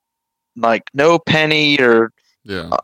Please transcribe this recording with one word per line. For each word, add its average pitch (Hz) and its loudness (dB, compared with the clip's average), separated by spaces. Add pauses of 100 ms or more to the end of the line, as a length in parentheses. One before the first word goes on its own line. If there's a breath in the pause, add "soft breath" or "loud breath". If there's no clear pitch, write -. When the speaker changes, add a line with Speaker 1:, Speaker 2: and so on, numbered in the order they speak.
(560)
Speaker 1:
like, 113 -2 (100)
no 160 2
penny 151 0
or 117 2 (320)
Speaker 2:
Yeah. 87 -10
Speaker 1:
u-, - -4